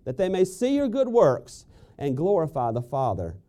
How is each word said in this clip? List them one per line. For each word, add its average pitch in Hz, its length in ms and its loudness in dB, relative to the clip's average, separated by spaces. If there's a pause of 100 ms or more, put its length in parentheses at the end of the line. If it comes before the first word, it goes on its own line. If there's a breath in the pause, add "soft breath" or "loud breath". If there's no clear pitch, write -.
that 127 140 -6
they 143 120 0
may 185 140 0
see 247 320 -2
your 285 120 2
good 262 220 0
works 170 580 2 (320 soft breath)
and 139 180 -2
glorify 156 540 0
the 117 100 -2
Father 104 560 -4 (120)